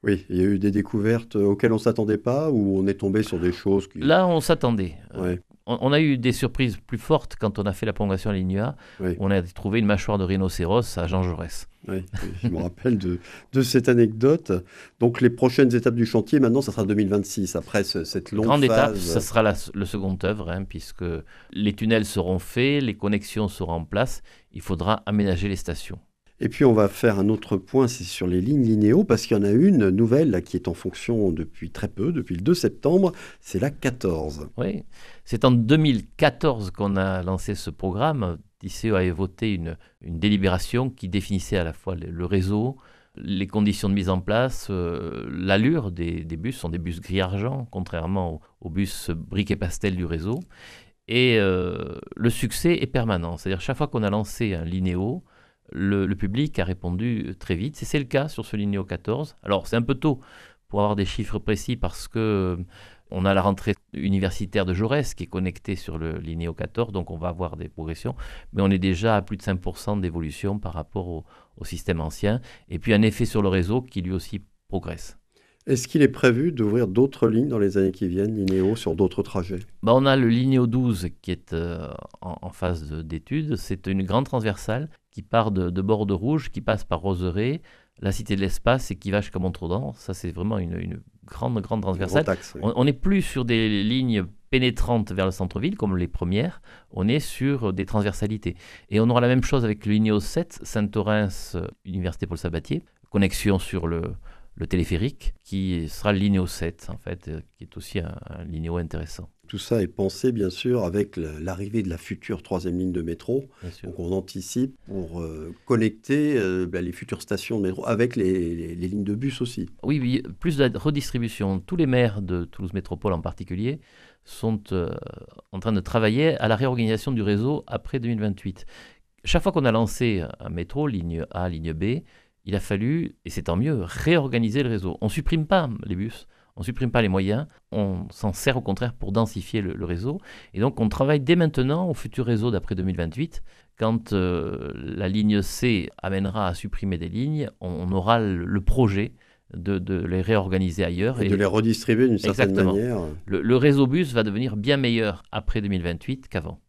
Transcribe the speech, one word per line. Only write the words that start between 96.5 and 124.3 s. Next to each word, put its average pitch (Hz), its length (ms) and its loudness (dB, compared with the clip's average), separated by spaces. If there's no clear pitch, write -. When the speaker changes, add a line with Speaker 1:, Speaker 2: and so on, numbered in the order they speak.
Speaker 2:
On 95 180 0
est 143 100 2
sur 127 540 -2
des 95 120 -2
transversalités. 104 720 -2
Et 104 120 2
on 117 80 4
aura 120 100 4
la 120 80 4
même 127 160 4
chose 131 220 2
avec 107 200 -2
le 104 80 2
Linéo 107 280 4
sept, - 400 -4
Saint-Orens, 104 920 -2
euh, 87 120 -6
Université 90 440 -4
Paul 87 100 -6
Sabatier, 85 460 -4
connexion 98 480 2
sur 87 300 -4
le, 82 160 -2
le - 140 -8
téléphérique, 92 640 -2
qui 90 460 -4
sera 104 240 0
le 95 60 2
Linéo 98 260 4
sept, - 460 -8
en 85 60 -10
fait, 87 300 -12
euh, 78 140 -8
qui - 60 -18
est - 140 -20
aussi 95 200 -8
un, 78 180 -6
un 80 140 -12
Linéo 82 340 -6
intéressant. 82 520 -8
Speaker 1:
Tout 101 120 -8
ça 113 220 0
est 90 60 0
pensé, 101 460 0
bien 101 160 0
sûr, 120 340 -2
avec 95 320 0
le, 76 240 -8
l'arrivée 98 420 -4
de 95 60 -2
la 85 100 -4
future - 460 -8
troisième 90 340 -4
ligne 92 140 -2
de 87 100 -4
métro. 113 440 -4
Speaker 2:
Bien 90 100 -12
sûr. - 160 -16
Speaker 1:
Donc, 87 120 -12
on 87 120 -4
anticipe 95 640 -4
pour, - 360 -8
euh, 80 340 -10
connecter, 135 720 2
euh, 92 300 2
bah, 87 140 -4
les 87 100 -4
futures - 300 -8
stations 107 360 -4
de 98 100 0
métro 92 200 -4
avec 117 300 0
les, 92 380 2
les, 82 200 -8
les 87 140 -4
lignes 101 160 -4
de 104 100 -2
bus 127 240 -4
aussi. 104 300 -6
Speaker 2:
Oui, 143 180 0
oui, 123 200 0
plus 165 160 0
de 139 80 6
la - 120 0
redistribution. 113 840 -2
Tous 185 160 -6
les 165 80 4
maires 123 360 2
de 90 220 -2
Toulouse 90 300 -8
Métropole 95 400 -2
en 82 80 -2
particulier 92 580 -6
sont, 110 360 -4